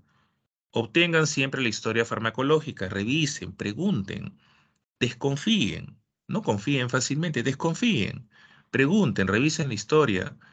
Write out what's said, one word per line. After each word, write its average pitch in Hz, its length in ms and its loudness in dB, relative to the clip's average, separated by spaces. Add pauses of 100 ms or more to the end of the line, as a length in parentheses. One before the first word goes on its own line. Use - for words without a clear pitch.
(720)
Obtengan 160 540 2
siempre 135 380 -2
la 120 60 2
historia 113 360 0
farmacológica, 123 840 -2
revisen, 101 640 -2
pregunten, 123 840 -4 (640)
desconfíen, 139 1000 -2 (300)
no - 160 -4
confíen 123 480 0
fácilmente, 139 500 -2
desconfíen, 160 880 0 (400)
pregunten, 135 580 4
revisen 139 420 2
la 120 40 -4
historia, 110 640 2 (160)